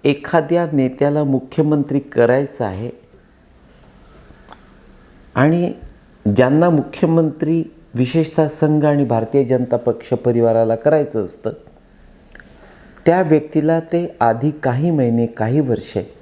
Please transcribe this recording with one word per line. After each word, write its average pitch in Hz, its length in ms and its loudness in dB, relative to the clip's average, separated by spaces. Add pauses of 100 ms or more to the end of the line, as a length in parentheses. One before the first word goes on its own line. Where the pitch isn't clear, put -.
एखाद्या 160 680 0
नेत्याला 143 500 0
मुख्यमंत्री 139 760 0
करायचं 127 680 0
आहे 101 260 -8 (2500)
आणि 165 380 2 (640)
ज्यांना 143 340 4
मुख्यमंत्री 160 960 0 (300)
विशेषतः 156 540 0
संघ 151 380 0
आणि 147 200 2
भारतीय 117 380 0
जनता 123 340 0
पक्ष 120 320 -4
परिवाराला 113 680 2
करायचं 147 500 0
असतं, - 260 -10 (1500)
त्या 175 160 4
व्यक्तीला 156 580 2
ते 170 400 -4
आधी 120 320 0
काही 143 400 -2
महिने, 117 340 2
काही 117 340 -2
वर्षे 113 640 -4